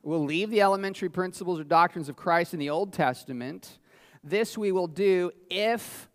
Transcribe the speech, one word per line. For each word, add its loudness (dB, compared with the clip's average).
we'll 0
leave -2
the 4
elementary 2
principles -4
or -10
doctrines 2
of -12
Christ 0
in -6
the -4
Old -2
Testament. -4
"This -2
we 0
will 2
do 2
if -4